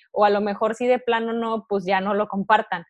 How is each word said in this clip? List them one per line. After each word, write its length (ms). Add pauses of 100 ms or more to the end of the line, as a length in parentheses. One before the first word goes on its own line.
(120)
o 140
a 40
lo 120
mejor 340
si 120
de 120
plano 340
no, 360
pues, 160
ya 160
no 120
lo 140
compartan 640